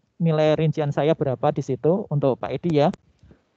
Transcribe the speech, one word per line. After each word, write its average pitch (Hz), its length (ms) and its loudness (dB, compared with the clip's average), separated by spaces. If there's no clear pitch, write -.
nilai 156 320 2
rincian 151 400 0
saya 156 240 2
berapa 139 320 -2
di 147 120 -2
situ 156 440 -2
untuk 139 320 0
Pak - 160 -8
Edi, 156 240 -2
ya. 160 160 2